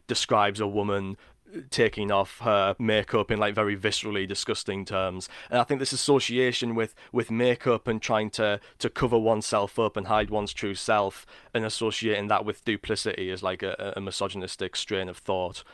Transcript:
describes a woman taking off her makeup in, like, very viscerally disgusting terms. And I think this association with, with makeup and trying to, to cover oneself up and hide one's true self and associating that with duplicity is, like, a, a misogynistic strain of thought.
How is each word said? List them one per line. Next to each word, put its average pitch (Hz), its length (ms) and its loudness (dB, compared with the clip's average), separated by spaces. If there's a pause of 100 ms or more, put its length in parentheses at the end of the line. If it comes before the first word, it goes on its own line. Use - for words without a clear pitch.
describes 104 520 2
a 107 80 0
woman 101 500 -2 (520)
taking 107 420 0
off 98 280 0
her 101 400 2
makeup 107 520 2
in, 107 80 0
like, 104 160 0
very 104 220 0
viscerally 104 500 -2
disgusting 98 580 -4
terms. 95 440 -4 (200)
And 123 100 2
I 120 40 4
think 139 160 0
this 131 140 -2
association 123 840 2
with, 113 180 -2 (180)
with 117 200 0
makeup 120 560 2
and 110 140 0
trying 107 300 2
to, 104 280 2 (200)
to 120 100 0
cover 120 280 4
oneself 110 640 2
up 110 160 2
and 98 120 -4
hide 104 220 2
one's 104 240 -2
true 101 220 -4
self 104 500 0 (280)
and 113 100 0
associating 107 640 0
that 104 180 2
with 104 200 -6
duplicity 104 640 -2
is, 92 140 -6
like, 92 200 -2
a, 98 320 -6
a 101 60 -6
misogynistic 95 760 -6
strain 95 340 -4
of 87 80 -12
thought. 92 460 -4 (100)